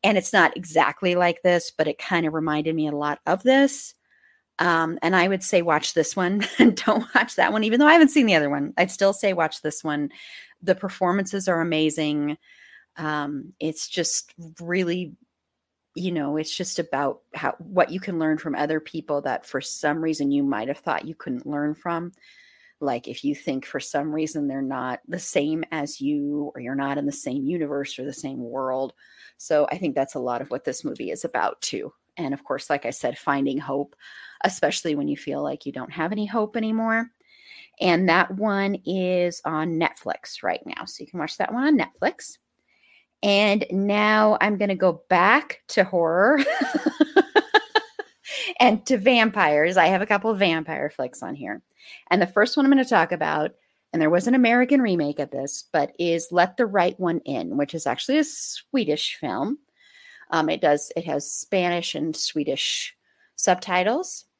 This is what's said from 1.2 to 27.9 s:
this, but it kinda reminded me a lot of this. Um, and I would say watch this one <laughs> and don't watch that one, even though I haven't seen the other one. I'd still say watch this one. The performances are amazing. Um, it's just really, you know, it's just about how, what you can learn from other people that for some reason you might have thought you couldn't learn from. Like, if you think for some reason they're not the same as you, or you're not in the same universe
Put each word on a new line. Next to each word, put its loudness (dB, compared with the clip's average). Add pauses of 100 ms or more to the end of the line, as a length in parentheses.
this, 2
but 2
it -4
kinda 0
reminded -2
me 0
a -4
lot -4
of 0
this. 4 (680)
Um, 2
and 2
I 4
would 0
say 2
watch 0
this 0
one 0
<laughs> -12
and 8
don't 0 (100)
watch 2
that 4
one, 2
even 2
though 8
I 8
haven't 10
seen 4
the 4
other 4
one. -2
I'd 2
still 2
say 0
watch -2
this -6
one. -2 (520)
The 2
performances -2
are 2
amazing. 0 (600)
Um, -6
it's -6
just -4 (260)
really, -2 (840)
you -4
know, -2
it's -6
just -6
about -2 (120)
how, -4
what 2
you -6
can -6
learn 2
from -6
other -2
people -4
that -4
for -6
some -2
reason -2
you 2
might -2
have -6
thought -4
you -12
couldn't -10
learn -4
from. -6 (680)
Like, -4
if -12
you -2
think -6
for -8
some -4
reason -4
they're -6
not -6
the -8
same -2
as -6
you, -2
or -14
you're -8
not -2
in -4
the -2
same -6
universe -4